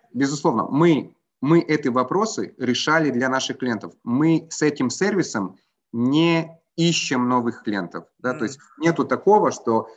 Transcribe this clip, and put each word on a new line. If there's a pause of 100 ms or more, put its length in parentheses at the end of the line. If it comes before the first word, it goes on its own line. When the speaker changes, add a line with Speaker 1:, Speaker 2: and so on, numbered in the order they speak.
(120)
Speaker 1:
безусловно,
мы, (260)
мы
эти
вопросы
решали
для
наших
клиентов. (100)
Мы
с
этим
сервисом (360)
не (260)
ищем
новых
клиентов, (140)
да,
то
Speaker 2:
Мгм.
Speaker 1:
есть (200)
нету
такого,
что